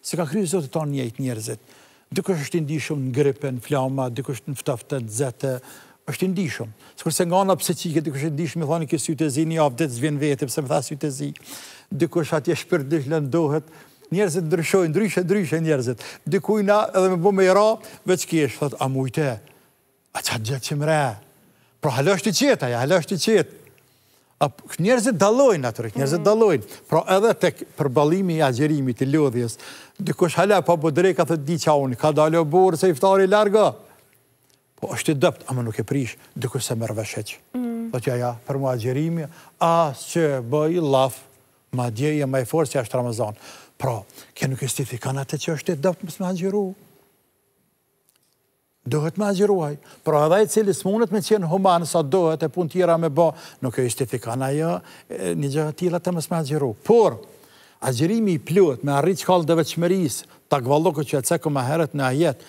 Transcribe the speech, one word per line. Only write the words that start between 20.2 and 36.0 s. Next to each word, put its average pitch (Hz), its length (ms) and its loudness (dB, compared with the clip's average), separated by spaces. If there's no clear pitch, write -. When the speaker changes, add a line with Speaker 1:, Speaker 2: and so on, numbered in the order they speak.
Speaker 1:
qa - 180 -4
gjë 117 200 -4
që 151 180 -6
mre?" 147 400 0
Pra, 151 100 0
halo 139 240 2
është 185 120 -2
i 214 60 0
qetë 240 300 2
aja, 120 160 -2
halo 143 180 2
është 165 160 -2
i 180 40 -2
qetë. 196 340 2
A 147 80 0
p-, - 140 -16
njerëzit 226 380 2
dallojnë, 214 440 6
natyrisht, 113 340 -6
njerëzit 139 240 0
Speaker 2:
Mm. 156 40 -6
Speaker 1:
dallojnë. 202 400 4
Pra, 160 180 2
edhe 196 320 4
tek - 240 0
përballimi 156 600 2
i 160 40 2
agjerimit, 135 600 0
i 135 40 0
lodhjes, 131 520 0
dikush 175 340 -2
hala 190 260 4
pa 170 140 2
bu 156 160 0
dreka, 175 340 2
thot, 156 200 -2
"Di 139 120 -2
qa - 200 0
unë, 131 200 0
ka 156 140 2
dalë 156 260 4
o 165 80 2
burë, 175 320 4
se 185 120 2
iftari 190 380 4
largo." 208 480 4
Po, - 60 -8
është - 240 -4
i 151 80 2
dëpt, 170 280 0
ama 127 140 -4
nuk 113 180 -6
e - 40 -4
prish, 135 320 -4